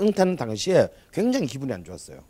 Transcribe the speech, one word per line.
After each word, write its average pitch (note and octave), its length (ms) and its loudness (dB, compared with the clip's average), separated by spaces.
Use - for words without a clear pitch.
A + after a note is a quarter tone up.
은퇴하는 F#3 360 2
당시에 A#2 520 2
굉장히 A#3 360 0
기분이 C3 260 -6
안 F2+ 120 -8
좋았어요. E2 460 -16